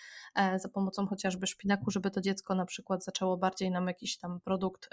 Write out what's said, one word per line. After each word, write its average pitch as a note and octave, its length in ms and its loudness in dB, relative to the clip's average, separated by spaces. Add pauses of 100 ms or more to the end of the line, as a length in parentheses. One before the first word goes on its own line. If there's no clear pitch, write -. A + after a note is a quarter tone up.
(340)
e, F#3+ 240 4
za F#3+ 100 -4
pomocą G3 380 0
chociażby F#3+ 400 -2
szpinaku, G3+ 440 0
żeby F#3+ 200 2
to G3 100 0
dziecko F#3+ 340 0
na F#3 100 2
przykład - 400 -4
zaczęło F#3 320 0
bardziej F#3+ 340 2
nam F3+ 160 2
jakiś - 320 -4
tam F3 220 -6
produkt, F#3 520 -2